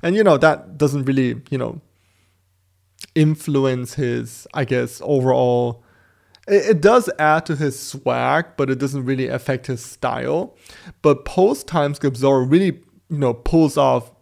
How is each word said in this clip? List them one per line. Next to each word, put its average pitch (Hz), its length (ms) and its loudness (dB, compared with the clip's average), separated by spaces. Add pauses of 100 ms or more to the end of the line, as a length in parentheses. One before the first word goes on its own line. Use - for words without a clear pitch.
And, 170 140 -2
you 220 80 2
know, 165 140 6
that 151 400 0
doesn't 139 260 0
really, 131 380 0 (100)
you 139 60 -4
know, 123 240 -8 (1300)
influence 139 840 0
his, 120 580 -6
I 147 120 -2
guess, 123 380 -4
overall. 127 800 0 (640)
It, 202 220 2
it 175 120 4
does 220 280 4 (100)
add 156 280 2
to 160 80 -2
his 139 240 -4
swag, 131 680 -2 (120)
but 135 140 0
it 127 80 -2
doesn't 135 260 -4
really 131 220 -2
affect 127 400 -6
his 123 180 -8
style. 127 680 -6 (480)
But 143 220 2
post - 420 0
time 147 260 -2
skip 135 220 -4
Zoro 131 280 2
really, 165 380 2 (280)
you 160 80 -6
know, 127 180 0
pulls 160 420 0
off 127 340 0 (100)